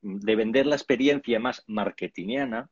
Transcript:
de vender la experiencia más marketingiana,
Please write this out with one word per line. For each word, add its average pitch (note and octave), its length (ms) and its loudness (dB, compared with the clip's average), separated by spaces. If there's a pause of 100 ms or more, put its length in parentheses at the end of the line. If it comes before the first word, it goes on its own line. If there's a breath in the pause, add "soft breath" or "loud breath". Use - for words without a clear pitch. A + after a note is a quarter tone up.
de G#2 360 -2
vender A2+ 280 2
la D3 120 2
experiencia C3+ 600 2
más A#2+ 280 -4
marketingiana, G#2+ 1040 -4